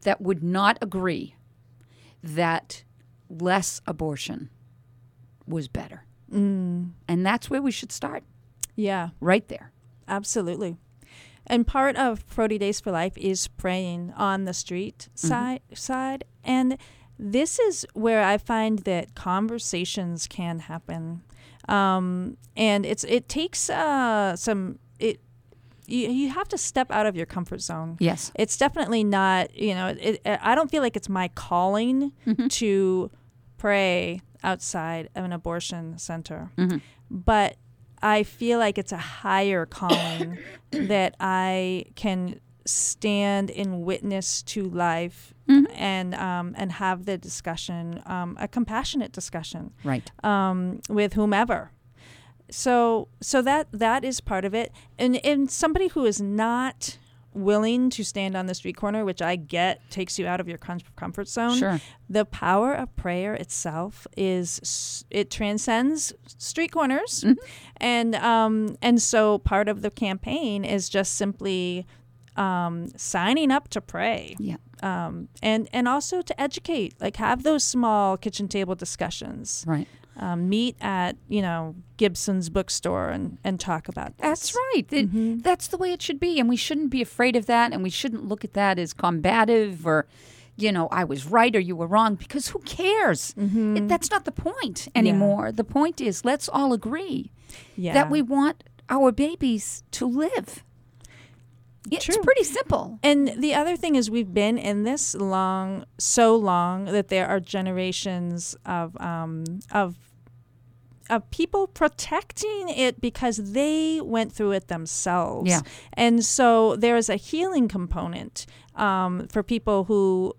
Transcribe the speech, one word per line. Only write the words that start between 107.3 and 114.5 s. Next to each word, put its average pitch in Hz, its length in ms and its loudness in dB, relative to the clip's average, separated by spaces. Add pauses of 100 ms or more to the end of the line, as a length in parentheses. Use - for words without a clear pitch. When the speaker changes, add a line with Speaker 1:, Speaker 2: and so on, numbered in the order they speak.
Speaker 2:
generations 185 1160 -4 (120)
of, 170 340 -4
um, 160 440 -6 (280)
of, 185 240 0 (1120)
of 226 220 0
people 381 360 0
protecting 370 1000 -2
it 254 320 0
because 220 520 -2
they 311 500 2
went 226 280 -2
through 202 220 0